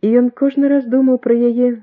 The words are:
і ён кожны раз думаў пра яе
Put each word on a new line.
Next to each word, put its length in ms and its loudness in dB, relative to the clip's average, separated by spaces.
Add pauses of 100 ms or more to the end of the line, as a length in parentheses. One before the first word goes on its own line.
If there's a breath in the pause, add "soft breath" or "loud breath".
і 160 0
ён 100 2
кожны 420 -2
раз 140 0
думаў 380 0
пра 120 0
яе 340 0 (140)